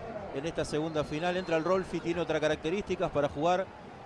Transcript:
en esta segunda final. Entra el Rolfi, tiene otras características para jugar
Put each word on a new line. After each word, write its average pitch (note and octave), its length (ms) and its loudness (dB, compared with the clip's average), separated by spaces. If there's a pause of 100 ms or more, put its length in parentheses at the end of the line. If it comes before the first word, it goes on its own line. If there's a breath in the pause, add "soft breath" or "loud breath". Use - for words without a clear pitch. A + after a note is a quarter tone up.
(340)
en C#3 140 -4
esta D#3+ 180 -2
segunda D#3 380 0
final. F3 340 0
Entra F3 200 2
el D#3+ 60 2
Rolfi, F3+ 360 2
tiene E3+ 220 0
otras D#3 200 2
características E3 720 0
para C#3+ 180 2
jugar F3+ 380 2 (380)